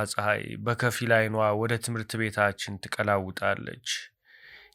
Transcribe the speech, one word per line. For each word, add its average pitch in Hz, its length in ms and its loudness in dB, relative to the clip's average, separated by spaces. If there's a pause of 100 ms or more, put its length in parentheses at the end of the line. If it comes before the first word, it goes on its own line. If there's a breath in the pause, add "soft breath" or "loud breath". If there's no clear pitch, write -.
ፀሐይ 104 380 0 (180)
በከፊል 117 520 0
አይኗ 110 220 4 (200)
ወደ 113 220 0
ትምህርት 113 400 -6
ቤታችን 104 640 0
ትቀላውጣለች። 101 1080 -2 (880 loud breath)